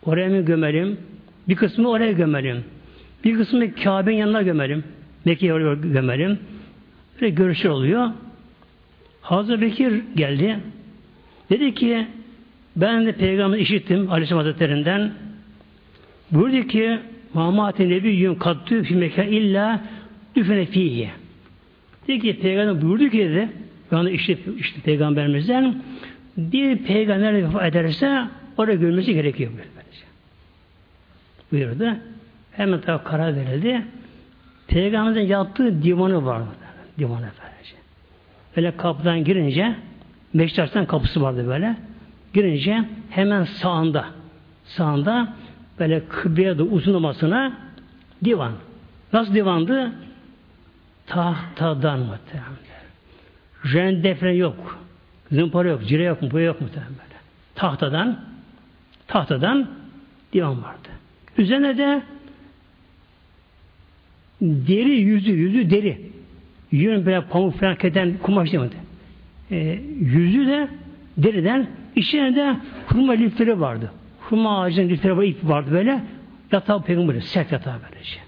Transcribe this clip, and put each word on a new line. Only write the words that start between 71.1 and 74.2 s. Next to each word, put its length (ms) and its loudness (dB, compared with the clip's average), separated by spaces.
deriden, 500 2
içine 400 2
de 200 0
hurma 260 2
lifleri 480 2
vardı. 320 -4